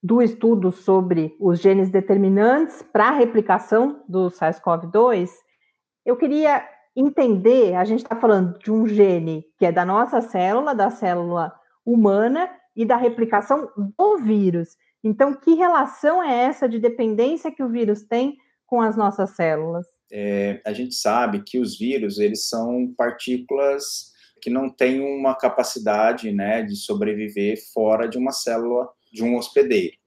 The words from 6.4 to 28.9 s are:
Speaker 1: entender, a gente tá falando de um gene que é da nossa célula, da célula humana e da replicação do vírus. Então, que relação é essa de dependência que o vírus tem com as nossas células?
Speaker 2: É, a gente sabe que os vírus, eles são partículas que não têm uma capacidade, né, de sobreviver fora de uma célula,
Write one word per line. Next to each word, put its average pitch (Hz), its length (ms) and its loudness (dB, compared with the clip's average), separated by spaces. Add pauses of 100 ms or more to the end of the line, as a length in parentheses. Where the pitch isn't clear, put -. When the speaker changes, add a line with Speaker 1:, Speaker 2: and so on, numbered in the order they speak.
Speaker 1:
entender, 247 800 4
a 180 100 2
gente 220 200 -2
tá 226 120 -8
falando 190 420 2
de - 140 -6
um 220 160 2
gene 175 560 2 (140)
que 190 80 2
é 175 40 2
da 175 140 0
nossa 220 380 0
célula, 226 520 -2
da 202 160 0
célula 175 600 -4 (320)
humana 233 640 2 (260)
e 220 120 -2
da 240 100 2
replicação 233 800 0
do 330 480 0
vírus. 190 460 0 (340)
Então, 269 300 2
que 330 180 2
relação 330 720 2
é 247 220 0
essa 269 220 -2
de 233 120 -2
dependência 233 760 -2
que - 100 -8
o 254 60 -4
vírus 220 340 -2
tem 254 340 -4 (300)
com 240 140 0
as 214 160 0
nossas 202 400 -2
células? 165 500 -2 (240)
Speaker 2:
É, 101 540 -4
a 107 80 -6
gente 123 220 -8
sabe 107 500 -2
que - 140 -6
os 117 200 -4
vírus, 110 400 -4
eles 104 300 -2
são 123 480 -4
partículas 139 1160 -4 (280)
que - 80 -10
não 127 220 -4
têm 131 320 0
uma 139 320 -2
capacidade, 113 960 -2
né, 104 300 -2
de 104 120 -8
sobreviver 104 840 -6 (160)
fora 110 340 0
de 113 80 -8
uma 127 160 -4
célula, 120 560 -4 (240)